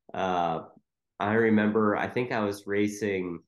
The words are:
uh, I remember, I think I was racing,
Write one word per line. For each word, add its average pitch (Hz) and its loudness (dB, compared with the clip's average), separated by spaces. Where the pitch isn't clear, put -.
uh, 87 -2
I 104 0
remember, 107 4
I 82 -2
think 123 -4
I 120 -2
was 101 -4
racing, 101 -2